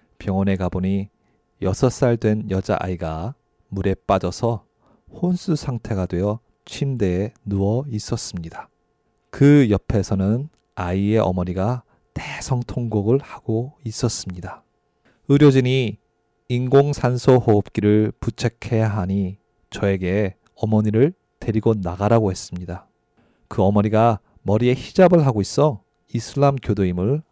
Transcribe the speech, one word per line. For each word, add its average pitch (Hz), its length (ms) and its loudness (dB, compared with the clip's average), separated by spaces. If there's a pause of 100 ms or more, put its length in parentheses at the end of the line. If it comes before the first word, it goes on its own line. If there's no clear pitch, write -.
(180)
병원에 98 380 0
가보니 95 520 -2 (540)
여섯 156 260 0
살 120 300 0
된 107 320 -2
여자아이가 90 840 -4 (340)
물에 98 260 -2 (120)
빠져서 98 600 -2 (440)
혼수 180 460 -2
상태가 113 480 -4
되어 98 360 -2 (260)
침대에 110 680 -2 (140)
누워 101 420 -2
있었습니다. 104 800 -8 (640)
그 143 400 6
옆에서는 101 800 0 (240)
아이의 98 440 0
어머니가 92 640 -2 (300)
대성통곡을 120 1080 -2
하고 120 520 -6 (120)
있었습니다. - 800 -8 (680)
의료진이 131 680 4 (500)
인공산소 127 880 2
호흡기를 107 840 2
부착해야 - 680 -2
하니 98 480 -2 (320)
저에게 95 680 -2 (180)
어머니를 107 580 2 (260)
데리고 110 360 0
나가라고 101 560 0
했습니다. 87 580 -10 (580)
그 - 160 -2
어머니가 104 580 2 (200)
머리에 117 320 0
히잡을 170 540 4
하고 110 160 2
있어 139 400 0 (320)
이슬람 139 420 0
교도임을 101 760 -2